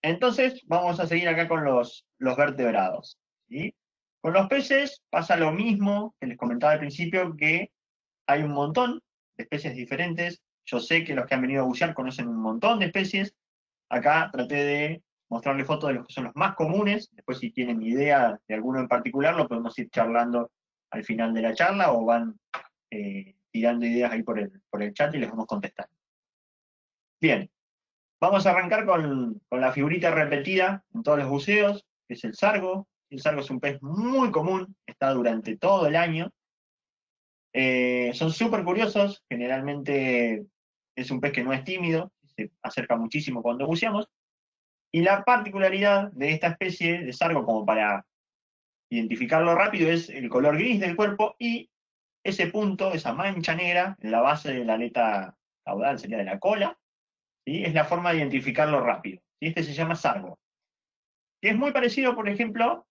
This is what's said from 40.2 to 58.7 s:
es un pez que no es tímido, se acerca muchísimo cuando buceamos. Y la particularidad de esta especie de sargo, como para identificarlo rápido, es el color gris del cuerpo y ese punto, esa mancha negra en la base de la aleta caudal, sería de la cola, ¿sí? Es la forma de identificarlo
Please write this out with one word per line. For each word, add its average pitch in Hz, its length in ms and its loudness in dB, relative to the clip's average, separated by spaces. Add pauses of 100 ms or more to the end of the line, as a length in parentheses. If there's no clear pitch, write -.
es 127 140 -8
un 131 100 -4
pez 143 120 -2
que 127 120 -2
no 131 80 -2
es 135 120 -4
tímido, 180 480 -2 (240)
se 214 140 -8 (120)
acerca - 340 -2
muchísimo 120 460 -4
cuando 123 240 -2
buceamos. 202 420 -2 (840)
Y 165 100 2
la 202 220 4
particularidad 202 880 4
de 139 180 -2
esta 156 180 0
especie 170 560 -2
de 127 80 -8
sargo, 160 320 0
como 107 220 0
para 107 400 0 (840)
identificarlo 123 640 2
rápido, 180 360 2
es 165 180 0
el 127 200 -8
color 143 280 4
gris 214 240 2
del 175 160 -2
cuerpo 208 420 0
y 233 320 -4 (540)
ese 190 240 0
punto, 196 440 0
esa 160 200 -4
mancha 175 420 -2
negra 175 460 0
en 110 100 -6
la 113 100 4
base 147 320 2
de 123 120 -4
la 113 100 2
aleta 110 640 -2 (280)
caudal, 101 340 -2
sería 214 200 -8
de 196 60 -2
la 190 140 -6
cola, 208 400 0 (680)
¿sí? 165 200 -4
Es 165 100 -2
la 151 100 4
forma 175 280 0
de 165 60 2
identificarlo 139 600 2